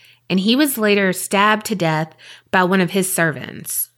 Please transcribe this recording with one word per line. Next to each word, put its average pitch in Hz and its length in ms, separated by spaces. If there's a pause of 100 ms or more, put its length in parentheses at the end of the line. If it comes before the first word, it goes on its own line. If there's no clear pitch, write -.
(300)
And 190 100
he 220 160
was 285 220
later 202 360
stabbed 208 540
to 214 80
death 160 380 (380)
by 190 120
one 185 180
of 175 100
his 185 200
servants. - 880